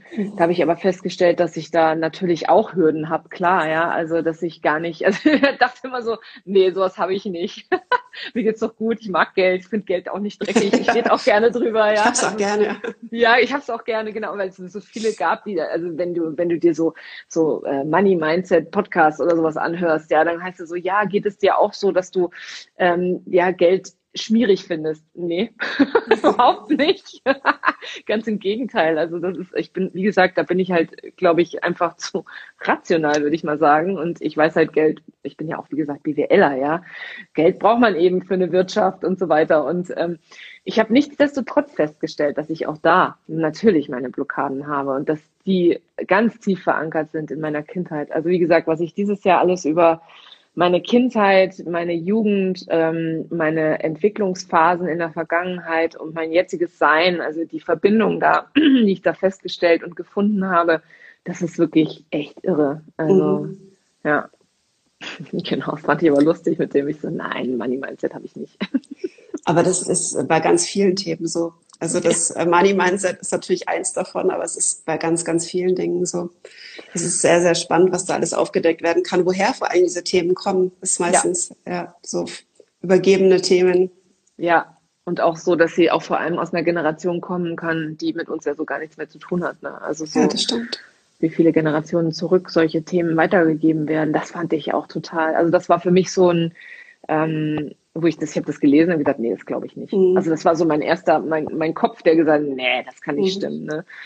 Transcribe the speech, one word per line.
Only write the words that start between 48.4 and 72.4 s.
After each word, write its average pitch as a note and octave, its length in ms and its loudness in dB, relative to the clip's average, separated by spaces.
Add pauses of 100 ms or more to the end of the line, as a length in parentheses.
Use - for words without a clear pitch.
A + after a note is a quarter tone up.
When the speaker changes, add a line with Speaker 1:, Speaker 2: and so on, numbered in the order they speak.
Speaker 2:
was D#3+ 140 0
ich E3 120 -4
dieses G3+ 300 -4
Jahr E3+ 160 6
alles E3+ 260 0
über E3 360 4 (520)
meine F3 280 2
Kindheit, G3+ 840 2
meine E3+ 280 -4
Jugend, F#3+ 760 0
ähm, D#3+ 600 0
meine D#3 500 0
Entwicklungsphasen F3+ 1080 0
in E3 120 -4
der E3 120 -4
Vergangenheit E3 840 -4
und D#3+ 180 -14
mein D#3+ 200 -6
jetziges F3 440 -2
Sein, D#3+ 440 2
also D#3 240 -6
die D#3 160 -12
Verbindung F#3 580 2
da, D#3+ 320 2
<clears throat> - 60 -6
die C4 340 6
ich F3+ 100 -2
da E3 120 0
festgestellt F3 680 0
und F3 140 -14
gefunden G3+ 540 -2
habe, E3+ 320 2 (420)
das F3 180 -8
ist E3+ 160 -6
wirklich D#3+ 540 0
echt - 320 -8
irre. D3+ 380 0 (160)
Also, F#3 480 2
Speaker 1:
Mhm. - 140 -12 (440)
Speaker 2:
ja. D3 260 -2 (720)
<laughs> - 320 -16
Genau, - 400 -4
das C3+ 100 -8
fand D3 220 0
ich D#3+ 80 6
aber C#3+ 100 4
lustig, E3 380 0
mit - 140 -4
dem C#3 140 2
ich D3+ 120 -6
so, D3+ 100 -8
nein, B2+ 480 -6
Money B2 200 -4
Mindset - 360 -8
habe - 120 -14
ich - 100 -16
nicht. C#3+ 260 -14
<laughs> - 840 -8
Speaker 1:
Aber E3+ 180 2
das F3+ 240 0
ist - 400 -4
bei D#3+ 120 2
ganz E3+ 280 0
vielen G3 280 0
Themen E3 300 -6
so. E3+ 280 -4 (260)
Also E3 200 -2
das, - 300 0
Speaker 2:
Ja. - 120 -6